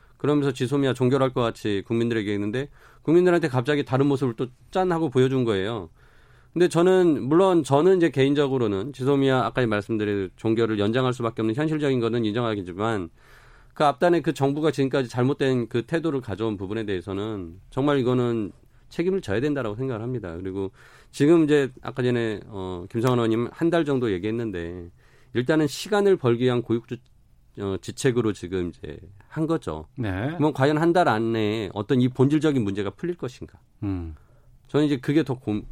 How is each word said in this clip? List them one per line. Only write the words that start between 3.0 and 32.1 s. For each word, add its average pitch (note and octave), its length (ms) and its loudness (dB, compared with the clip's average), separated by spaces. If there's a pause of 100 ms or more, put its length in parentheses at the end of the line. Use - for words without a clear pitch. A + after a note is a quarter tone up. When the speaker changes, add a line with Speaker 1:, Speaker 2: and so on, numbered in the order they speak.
Speaker 1:
국민들한테 E3+ 460 4
갑자기 C3+ 360 0
다른 C3+ 220 0
모습을 C3+ 300 0
또 B2+ 120 -6 (220)
짠 F#3 220 0
하고 E3 180 -2
보여준 B2+ 340 2
거예요. G2+ 460 -2 (640)
근데 F3 160 2
저는, E3+ 540 4
물론 E3+ 400 4
저는 D#3+ 340 4
이제 E3 120 2
개인적으로는 C3+ 840 0
지소미아 C3 520 2
아까 B2 200 0
말씀드린 G#2 680 -2
종결을 A2 440 0
연장할 B2 320 2
수밖에 A#2 300 -4
없는 A2 140 0
현실적인 D3 440 0
거는 A#2 240 0
인정하겠지만 G#2 880 -2 (640)
그 D#3 100 0
앞단에 E3 380 4
그 D3 120 -2
정부가 C#3+ 380 0
지금까지 C3+ 380 0
잘못된 B2+ 580 0
그 A#2 180 -2
태도를 D#3 360 -2
가져온 G#2+ 340 -4
부분에 G#2 300 -6
대해서는 F#2+ 760 -6 (100)
정말 C#3+ 300 2
이거는 A#2+ 520 0 (380)
책임을 F#3 320 -2
져야 G#2 200 -2
된다라고 C3 340 -4
생각을 B2 260 -6
합니다. G#2+ 360 -6
그리고 F#2+ 340 -6 (400)
지금 D#3 340 4
이제 C#3+ 240 2 (120)
아까 B2+ 220 -6
전에, A#2 440 -2
어, F#2 420 -8
김성환 B2 280 0
의원님 A2+ 340 0
한 E3+ 180 -2
달 E3+ 140 0
정도 B2+ 280 0
얘기했는데 F2+ 800 -6 (440)
일단은 D3+ 340 0
시간을 G3+ 500 0
벌기 A#2+ 260 0
위한 B2 180 2
고육주-, A#2 360 -4 (640)
어, G2 220 -4
지책으로 A2+ 520 0
지금 F2+ 360 -4
이제 - 280 -14 (320)
한 D#3 180 -4
거죠. D#2 480 -4
Speaker 2:
네. A2+ 160 -4
Speaker 1:
그러면 D3 420 0
과연 D3 240 2
한 E3+ 160 2
달 F3 140 4
안에 A2 640 0
어떤 B2 280 0
이 B2+ 80 4
본질적인 C#3 520 2